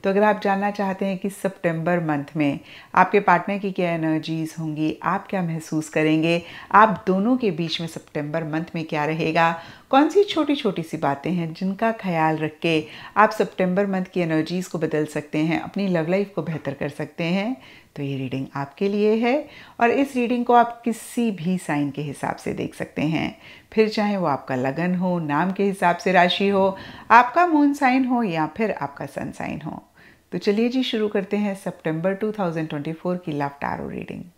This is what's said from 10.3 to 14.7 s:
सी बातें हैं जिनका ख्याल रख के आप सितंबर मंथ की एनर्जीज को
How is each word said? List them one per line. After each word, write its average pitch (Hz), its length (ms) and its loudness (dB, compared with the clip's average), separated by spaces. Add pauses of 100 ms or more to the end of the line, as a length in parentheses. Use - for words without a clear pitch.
सी - 140 -8
बातें 151 340 0
हैं 165 220 -2
जिनका 190 380 -2
ख्याल 160 460 0
रख 151 240 -4
के 160 220 2 (340)
आप 214 140 6
सितंबर 190 560 0
मंथ 185 180 -2
की 185 160 -4
एनर्जीज 165 460 0
को - 100 -8